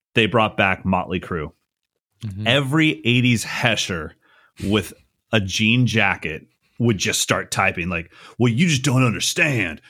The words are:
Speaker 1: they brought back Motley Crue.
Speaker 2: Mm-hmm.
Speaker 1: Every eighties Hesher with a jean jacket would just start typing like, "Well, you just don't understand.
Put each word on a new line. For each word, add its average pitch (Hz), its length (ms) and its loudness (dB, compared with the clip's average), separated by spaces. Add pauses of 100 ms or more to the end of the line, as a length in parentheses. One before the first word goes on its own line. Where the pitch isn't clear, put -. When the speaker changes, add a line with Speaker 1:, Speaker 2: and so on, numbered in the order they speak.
(140)
Speaker 1:
they 113 120 4
brought 107 320 0
back 95 260 0
Motley 92 380 -2
Crue. 78 320 -8 (680)
Speaker 2:
Mm-hmm. 104 260 -6
Speaker 1:
Every 143 580 2
eighties 120 400 2
Hesher 90 680 -2 (540)
with 101 280 0 (380)
a 113 80 2
jean 110 480 2
jacket 95 600 -2 (360)
would 117 140 2
just 95 240 -2
start 92 300 -2
typing 90 380 -2
like, 85 220 -6 (260)
"Well, 120 140 4
you 143 160 2
just 135 160 0
don't 131 200 2
understand. 110 880 -2